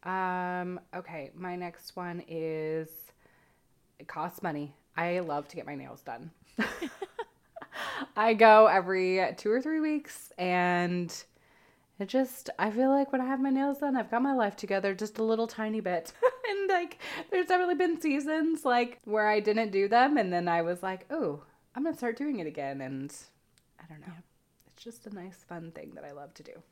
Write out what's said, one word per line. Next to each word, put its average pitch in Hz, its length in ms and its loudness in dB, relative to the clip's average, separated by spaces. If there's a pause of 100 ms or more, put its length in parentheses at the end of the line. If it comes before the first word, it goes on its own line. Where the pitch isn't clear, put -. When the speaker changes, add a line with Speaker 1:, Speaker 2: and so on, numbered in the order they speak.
Speaker 1:
Um, 180 760 -2 (140)
okay, 170 400 -10
my 180 200 -10
next 180 400 -12
one 175 320 -8
is, 160 640 -4 (1080)
it - 100 -20
costs 170 340 -8
money. 147 320 -6 (220)
I 175 240 0
love 147 280 -4
to - 80 -16
get - 100 -10
my 147 100 -10
nails 131 260 -14
done. 123 280 -14 (280)
<laughs> - 1600 -10
I 226 180 4
go 220 320 12
every 185 540 4 (160)
two - 140 -2
or 247 100 4
three 311 200 -2
weeks, 302 560 -4
and 180 760 0 (840)
it 196 100 -6
just, 254 500 -2
I 208 120 0
feel 254 200 2
like 277 220 2
when 262 80 0
I 254 60 -4
have 262 140 -2
my 269 100 2
nails 277 280 0
done, 285 180 0
I've 220 140 -4
got 233 120 0
my 277 120 2
life 208 220 0
together 196 380 -2
just 208 240 -8
a 220 40 -2
little 220 240 0
tiny 220 340 -4
bit. 180 380 -4
<laughs> - 40 -2 (220)
And, 392 240 -2
like, 349 300 0 (320)
there's 370 160 2
definitely 359 300 2
been 339 240 2
seasons, 311 640 0
like, 240 400 2
where 214 240 2
I 214 120 4
didn't 214 300 2
do 196 180 2
them, 254 300 6
and 190 140 2
then 175 160 0
I 170 140 2
was 175 200 -2
like, 190 280 -8
"Ooh, 185 300 -2 (340)
I'm 254 100 -6
gonna 320 120 -4
start 233 220 -4
doing 277 220 -4
it 160 80 -6
again," 139 340 -8
and 135 320 -10 (680)
I 165 80 -20
don't 156 120 -20
know. 143 80 -18
Speaker 2:
Yeah. 170 120 -18 (540)
Speaker 1:
It's - 100 -20
just 233 220 -18
a 208 80 -12
nice, 185 220 -14 (120)
fun 165 220 -12
thing 151 240 -16
that 147 100 -16
I 143 60 -14
love 143 240 -16
to - 80 -20
do. - 100 -20 (200)